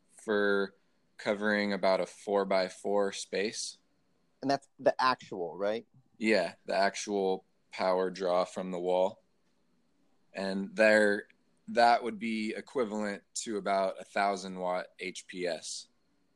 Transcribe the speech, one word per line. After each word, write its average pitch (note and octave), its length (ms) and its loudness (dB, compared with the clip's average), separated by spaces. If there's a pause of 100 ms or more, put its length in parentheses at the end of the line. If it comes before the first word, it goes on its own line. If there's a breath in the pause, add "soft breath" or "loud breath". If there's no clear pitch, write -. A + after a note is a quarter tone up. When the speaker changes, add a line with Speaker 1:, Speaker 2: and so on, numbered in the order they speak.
(140)
Speaker 1:
for G2+ 600 0 (440)
covering G#2 540 0
about F#2+ 280 2
a F2 60 -4
four-by-four G2 1080 0
space. - 640 -6 (640)
Speaker 2:
And - 100 -2
that's - 180 -2 (100)
the - 220 2
actual, G2 560 -2
right? G#2+ 280 -2 (340)
Speaker 1:
Yeah, G#2+ 340 2 (140)
the F#2+ 100 -2
actual G2 680 0 (280)
power F#2 380 0
draw F2+ 340 0
from F#2+ 260 -6
the F2+ 80 -4
wall. F#2 440 0 (1120)
And F#2+ 400 -4
there, G#2+ 500 6 (440)
that A#2 340 4
would A2+ 160 -6
be A2 380 -4
equivalent G#2 640 -4 (200)
to A2+ 160 -6
about G2 420 0
a - 40 -16
thousand F#2+ 540 -2
watt F2+ 280 -4 (120)
H - 280 -10
P F2+ 200 -6
S. - 400 -8 (500)